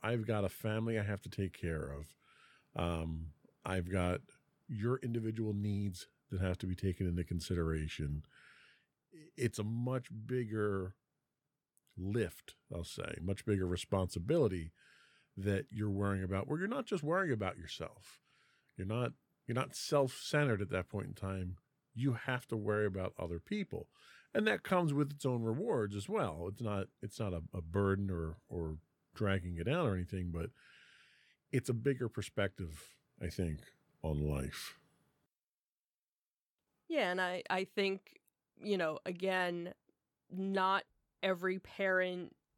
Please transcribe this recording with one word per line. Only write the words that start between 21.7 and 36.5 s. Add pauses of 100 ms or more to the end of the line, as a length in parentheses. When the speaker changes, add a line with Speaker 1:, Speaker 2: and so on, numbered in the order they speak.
Speaker 1:
You
have
to
worry
about
other
people. (460)
And
that
comes
with
its
own
rewards
as
well.
It's
not, (140)
it's
not
a, (140)
a
burden
or, (120)
or (380)
dragging
you
down
or
anything,
but (1000)
it's
a
bigger
perspective, (240)
I
think, (420)
on
life. (2000)